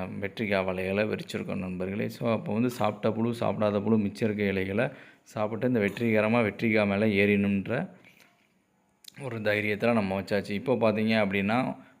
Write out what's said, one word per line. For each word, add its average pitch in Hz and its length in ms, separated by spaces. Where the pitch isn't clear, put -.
வெற்றிக்காய் 101 440
வலைகளை 95 400
விரிச்சிருக்கோம் 104 500
நண்பர்களே. 95 540
So, 117 220
அப்போ 107 220
வந்து 120 160
சாப்பிட்ட 107 420
புழு, 117 280
சாப்பிடாத 104 420
புழு, 110 160
மிச்சம் 104 300
இருக்க 104 240
இலைகளை 98 380
சாப்பிட்டு 107 440
இந்த 123 120
வெற்றிகரமா 107 640
வெற்றிக்காய் 107 440
மேல 101 180
ஏறினும்ன்ற 101 800
ஒரு 117 180
தைரியத்துல 107 540
நம்ம 98 280
வச்சாச்சு. 98 280
இப்போ 104 260
பார்த்தீங்க 110 400
அப்படின்னா, 104 600